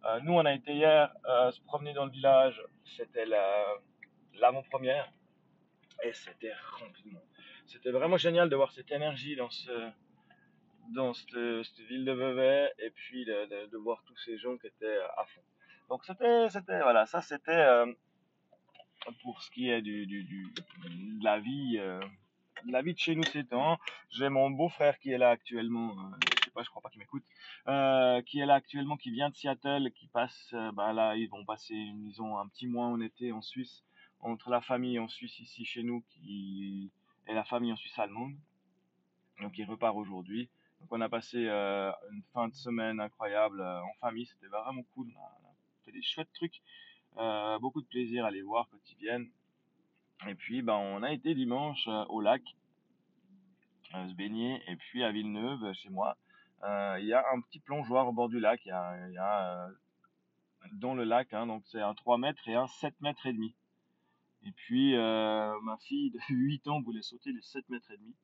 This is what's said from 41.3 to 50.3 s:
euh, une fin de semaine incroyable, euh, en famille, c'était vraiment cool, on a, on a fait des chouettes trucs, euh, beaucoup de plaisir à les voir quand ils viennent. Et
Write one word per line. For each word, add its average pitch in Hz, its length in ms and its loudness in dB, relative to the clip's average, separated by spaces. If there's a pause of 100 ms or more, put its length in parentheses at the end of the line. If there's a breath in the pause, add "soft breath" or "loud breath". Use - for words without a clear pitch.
euh, 101 460 -2 (200)
une 104 100 -14 (100)
fin 117 160 -2
de 113 60 -12
semaine 113 440 -4
incroyable, 104 600 -2
euh, 90 220 -6
en 95 180 -12
famille, 117 260 -6
c'était - 220 -20
vraiment 117 340 -8 (120)
cool, 127 200 -12
on 107 60 -20
a, 101 120 -20 (100)
on - 60 -20
a - 60 -20 (300)
fait - 80 -20
des - 100 -14
chouettes - 300 -6
trucs, - 300 -8 (560 loud breath)
euh, 110 400 -2
beaucoup 135 240 -4
de 120 40 -14
plaisir 120 380 -4
à 107 60 2
les 98 120 -8
voir 110 280 -2
quand 104 80 -20 (120)
ils - 60 -20
viennent. 120 320 -6 (1000)
Et 101 80 -8